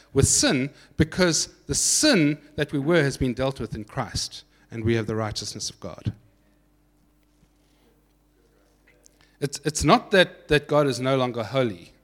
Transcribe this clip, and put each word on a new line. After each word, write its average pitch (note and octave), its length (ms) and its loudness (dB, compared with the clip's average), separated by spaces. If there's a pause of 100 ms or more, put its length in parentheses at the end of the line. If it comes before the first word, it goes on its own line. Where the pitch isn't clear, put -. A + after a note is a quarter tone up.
(140)
with C3+ 140 4
sin C#3+ 420 2 (280)
because D#3+ 500 2 (200)
the C#3+ 60 -4
sin D#3 640 2 (180)
that D3+ 180 -4
we C#3+ 60 -2
were D#3+ 220 2
has C#3 160 0
been B2+ 160 0
dealt C3 260 -4
with A#2 140 -8
in G#2+ 120 -10
Christ - 580 -8 (260)
and A2+ 140 -10
we A#2 120 2
have A2 120 -2
the A2+ 80 -4
righteousness G#2+ 540 -8
of - 100 -16
God. - 340 -8 (3250)
It's, - 240 -6
it's D3 200 -4
not G#3+ 280 2
that, - 380 2
that D3 180 2
God D3 200 2
is A#2+ 120 -2
no C3 160 0
longer B2 260 -2
holy. A2 520 -4 (100)